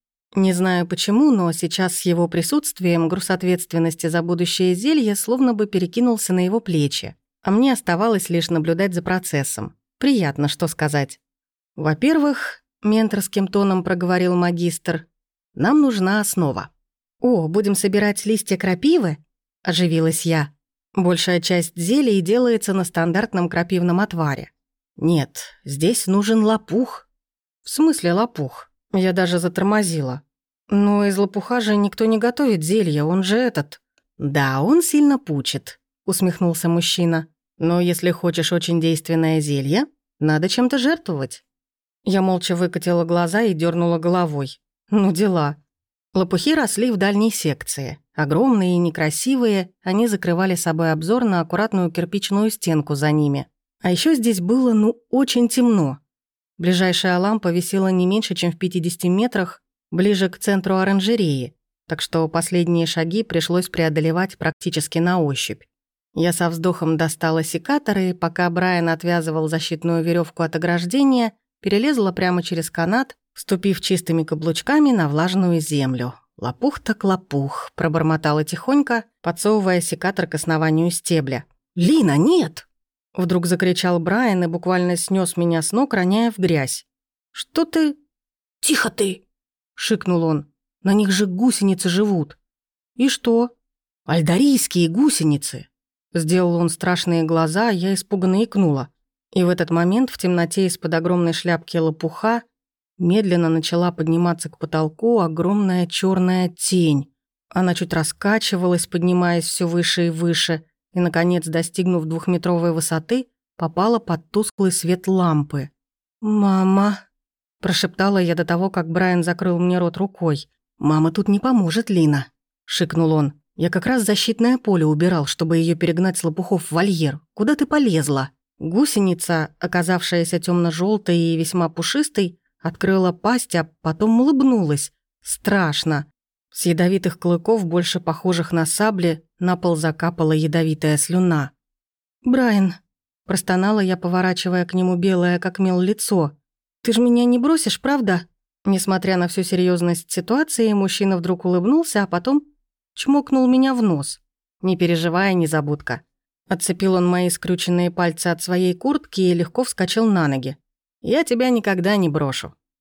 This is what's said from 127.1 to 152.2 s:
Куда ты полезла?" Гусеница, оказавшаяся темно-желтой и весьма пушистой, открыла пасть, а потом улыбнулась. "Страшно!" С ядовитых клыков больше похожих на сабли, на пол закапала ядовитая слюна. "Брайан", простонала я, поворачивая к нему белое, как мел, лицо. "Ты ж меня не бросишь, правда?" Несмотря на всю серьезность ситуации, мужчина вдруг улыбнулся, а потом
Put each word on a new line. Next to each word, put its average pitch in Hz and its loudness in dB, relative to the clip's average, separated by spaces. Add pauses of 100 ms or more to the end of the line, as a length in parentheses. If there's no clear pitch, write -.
Куда 240 0
ты 294 0
полезла?" 156 0 (280)
Гусеница, 180 0
оказавшаяся 175 -2
темно-желтой 175 0
и 165 2
весьма 165 -2
пушистой, 180 -4 (200)
открыла 185 0
пасть, 214 -2
а 165 -2 (120)
потом 214 0
улыбнулась. 254 2 (280)
"Страшно!" 160 -2 (460)
С - -10
ядовитых 180 0
клыков 175 0
больше 170 -2
похожих 170 -2
на 165 0
сабли, 180 -2 (160)
на 180 0
пол 175 0
закапала 160 0
ядовитая 156 0
слюна. 170 0 (720)
"Брайан", 226 2 (500)
простонала 190 0
я, 185 0
поворачивая 180 -2
к 175 -10
нему 185 2
белое, 180 2
как 185 -6
мел, 185 2
лицо. 185 0 (460)
"Ты 233 0
ж 214 2
меня 240 4
не 240 4
бросишь, 285 0
правда?" 208 0 (380)
Несмотря 190 0
на 175 0
всю 185 -4
серьезность 175 0
ситуации, 226 0
мужчина 196 0
вдруг 175 -4
улыбнулся, 208 2
а 190 -2
потом 254 0 (500)